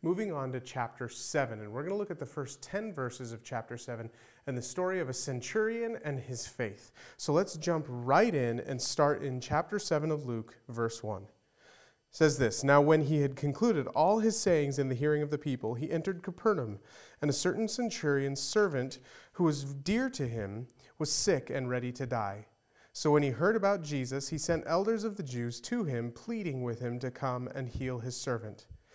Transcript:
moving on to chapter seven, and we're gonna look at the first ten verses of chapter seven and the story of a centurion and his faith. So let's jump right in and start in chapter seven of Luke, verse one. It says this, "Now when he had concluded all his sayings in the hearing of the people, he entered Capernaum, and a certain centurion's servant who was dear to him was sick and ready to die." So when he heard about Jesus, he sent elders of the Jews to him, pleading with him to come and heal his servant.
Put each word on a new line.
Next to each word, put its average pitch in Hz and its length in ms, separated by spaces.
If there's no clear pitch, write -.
moving 180 320
on 131 180
to 127 80
chapter 120 480
seven, 120 540
and 104 100
we're 131 120
gonna 190 120
look 214 140
at 160 80
the 135 80
first - 340
ten 208 320
verses 127 400
of 113 120
chapter 120 340
seven 117 320
and 131 100
the 117 60
story 185 360
of 139 100
a 131 40
centurion 220 920
and 143 160
his 123 280
faith. - 440
So - 160
let's 180 220
jump 156 320
right 139 460
in 120 260
and 127 220
start - 400
in 127 180
chapter 160 380
seven 156 320
of 151 160
Luke, 113 320
verse 113 360
one. 104 220
It - 40
says 147 300
this, 117 240
"Now 143 180
when 151 220
he 147 180
had 135 140
concluded 147 540
all 190 300
his 220 200
sayings 147 400
in 135 100
the 127 60
hearing 147 260
of 147 80
the 147 80
people, 127 380
he 139 160
entered 165 320
Capernaum, 160 560
and 147 80
a 139 40
certain 220 340
centurion's 143 720
servant 143 560
who 180 100
was 143 220
dear 175 440
to 156 180
him 110 380
was 151 140
sick - 400
and 131 180
ready 123 220
to 127 160
die." 107 400
So - 180
when 147 100
he 143 80
heard 160 260
about 196 280
Jesus, 139 460
he 160 100
sent 165 260
elders 202 380
of 208 140
the 208 40
Jews 120 400
to 240 220
him, 120 280
pleading 175 520
with 117 160
him 123 220
to 127 100
come 123 420
and 131 160
heal 127 300
his 123 160
servant. 113 500